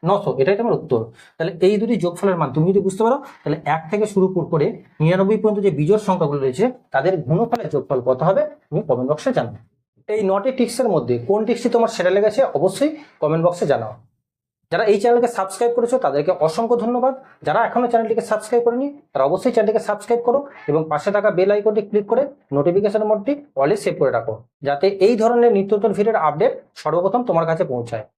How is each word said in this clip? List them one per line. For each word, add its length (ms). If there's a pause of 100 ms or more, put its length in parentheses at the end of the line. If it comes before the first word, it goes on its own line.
নশো। 260 (100)
এটাই 180
তোমার 200
উত্তর। 200 (360)
তাহলে 160 (160)
এই 140
দুটি 220
যোগফলের 380
মান 140
তুমি 160
যদি 160
বুঝতে 180
পারো, 120 (240)
তাহলে 160 (180)
এক 60 (100)
থেকে 220
শুরু 200
কর-, 200
করে 140 (320)
নিরানব্বই 420
পর্যন্ত 260
যে 120
বিজোড় 280
সংখ্যাগুলো 340
রয়েছে 240 (260)
তাদের 220 (120)
ঘনফলের 480
যোগফল 280
কত 260
হবে 140 (280)
তুমি 200
কমেন্ট 220
বক্সে 260
জানাবে। 220 (500)
এই 200
নটি 220
ট্রিক্সের 380
মধ্যে 260 (120)
কোন 180
ট্রিক্সটি 240
তোমার 260
সেরা 220
লেগেছে 240 (160)
অবশ্যই 340 (300)
কমেন্ট 240
বক্সে 260
জানাও। 220 (760)
যারা 200
এই 100
চ্যানেলকে 360
সাবস্ক্রাইব 400
করেছো 180 (100)
তাদেরকে 260 (140)
অসংখ্য 380
ধন্যবাদ। 300 (300)
যারা 240
এখনো 200
চ্যানেলটিকে 440
সাবস্ক্রাইব 360
করেনি 200 (240)
তারা 180
অবশ্যই 260
চ্যানেলটিকে 340
সাবস্ক্রাইব 380
করো 120 (280)
এবং 140 (100)
পাশে 200
থাকা 260
বেল 140
আইকনটি 300
ক্লিক 300
করে 120 (300)
নোটিফিকেশন 500
মোডটি 300 (260)
all 140
এ 100
সেভ 160
করে 120
রাখো, 220 (340)
যাতে 200
এই 340
ধরনের 360
নিত্য 180
নতুন 220
ভিডিওর 200 (100)
আপডেট 260 (220)
সর্বপ্রথম 540
তোমার 160
কাছে 200
পৌঁছায়। 400 (120)